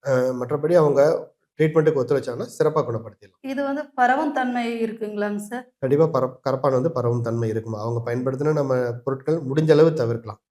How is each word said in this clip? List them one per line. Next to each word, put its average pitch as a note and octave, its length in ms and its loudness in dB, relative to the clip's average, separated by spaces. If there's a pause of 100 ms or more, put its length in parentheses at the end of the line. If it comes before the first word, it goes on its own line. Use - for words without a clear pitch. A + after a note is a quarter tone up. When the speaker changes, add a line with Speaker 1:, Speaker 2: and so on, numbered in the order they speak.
Speaker 1:
அ, C#3 40 0 (220)
மற்றபடி C#3+ 400 -2
அவங்க D3+ 580 4 (260)
ட்ரீட்மெண்ட்டுக்கு D3+ 460 4
ஒத்துழைச்சாங்கன்னா C3+ 440 -2 (120)
சிறப்பா D3+ 240 2
குணப்படுத்திடலாம். A2 580 -10
Speaker 2:
இது C4+ 220 -6
வந்து C#4 220 -4 (100)
பரவும் C4+ 380 2
தன்மை A#3+ 500 -4
இருக்குங்களாங்க G#3 540 -4
சார்? A#3+ 420 -10
Speaker 1:
கண்டிப்பா C#3+ 280 2
பர-, C3 320 -2 (100)
கரப்பான் C3+ 220 0
வந்து B2+ 200 0
பரவும் A#2+ 300 -2
தன்மை A#2 280 -2
இருக்குமா. A2 320 -6
அவங்க A#2 300 -4
பயன்படுத்தின C3 420 -2
நம்ம C3 380 0
பொருட்கள் C3+ 480 -4
முடிஞ்ச D3+ 320 0
அளவு D#3 220 8
தவிர்க்கலாம். A#2 580 -4